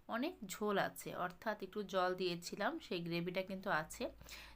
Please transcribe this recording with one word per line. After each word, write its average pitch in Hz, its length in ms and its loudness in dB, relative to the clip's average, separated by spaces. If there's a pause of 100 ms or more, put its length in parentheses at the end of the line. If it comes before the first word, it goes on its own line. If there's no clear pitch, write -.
অনেক 254 260 0 (100)
ঝোল 202 340 2
আছে, - 360 0
অর্থাৎ 196 480 -2
একটু 208 200 -4
জল 185 320 4
দিয়েছিলাম, 180 640 0
সেই 180 200 -2
গ্রেভিটা 170 420 0
কিন্তু 190 280 -2
আছে। 160 400 0 (460)